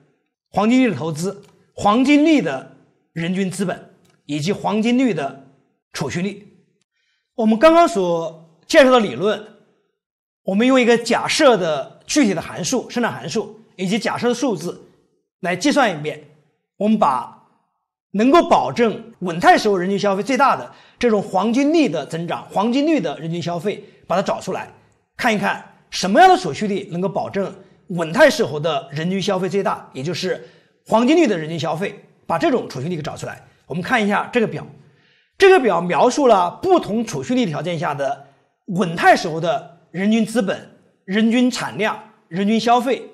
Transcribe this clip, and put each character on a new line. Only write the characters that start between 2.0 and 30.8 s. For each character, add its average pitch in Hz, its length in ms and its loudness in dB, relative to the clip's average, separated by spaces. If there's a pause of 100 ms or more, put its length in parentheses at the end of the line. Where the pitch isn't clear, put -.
金 294 220 4
率 311 160 4
的 151 340 -6 (380)
人 165 200 -4
均 190 160 -2
资 190 140 -6
本， - 300 -8 (320)
以 147 160 -6
及 165 100 -2
黄 202 300 -2
金 240 160 2
率 254 160 2
的 - 340 -8 (460)
储 147 160 -8
蓄 170 120 -6
率。 - 360 -10 (800)
我 233 100 -2
们 220 140 4
刚 320 140 6
刚 339 140 6
所 170 760 -4
介 311 180 6
绍 262 60 6
的 254 100 6
理 190 140 -2
论， 185 320 -2 (960)
我 190 140 -4
们 220 100 2
用 262 160 4
一 233 40 2
个 233 120 6
假 196 300 -2
设 262 280 4
的 156 520 -4
具 294 180 2
体 196 80 2
的 139 80 -6
函 - 240 -10
数， 226 240 -2
生 240 140 -4
产 196 100 -2
函 123 160 -12
数 - 320 -6 (140)
以 185 120 -4
及 214 120 -2
假 202 180 -4
设 226 120 -2
的 247 40 2
数 240 220 -2
字 165 340 -10 (520)
来 180 140 -4
计 226 160 0
算 233 240 2
一 147 60 -10
遍， 147 180 -8 (580)
我 196 100 -2
们 220 100 4
把 135 480 -2 (680)
能 226 200 2
够 339 180 6
保 139 220 2
证 220 480 -2
稳 175 200 -6
态 339 160 6
时 220 140 0
候 202 80 2
人 180 100 -2
均 196 120 -2
消 202 160 0
费 202 80 -4
最 254 120 -2
大 240 220 2
的 - 160 -14 (240)
这 240 100 0
种 214 140 2
黄 202 320 -2
金 285 180 2
率 320 160 4
的 160 160 -6
增 170 240 -8
长、 131 220 -8
黄 220 240 0
金 285 140 0
率 311 120 2
的 156 200 -6
人 160 120 -8
均 175 80 -6
消 170 200 -6
费， 165 240 -6 (240)
把 165 80 -2
它 190 80 0
找 - 180 -6
出 185 120 -8
来， - 200 -10 (420)
看 226 200 0
一 - 20 0
看 160 260 -4 (280)
什 - 180 -4
么 220 100 2
样 370 80 8
的 370 80 6
储 180 160 -4
蓄 208 140 -6
率 196 260 -4
能 170 80 -6
够 190 80 -2
保 156 220 -6
证 190 240 -4 (340)
稳 165 240 -4
态 285 180 6
时 220 160 -2
候 147 140 -6
的 151 320 -4
人 160 180 -4
均 190 120 -2
消 185 180 -2
费 190 80 -4
最 190 160 -2
大， - 300 -6
也 131 100 -10
就 170 100 -6
是 175 320 -6 (420)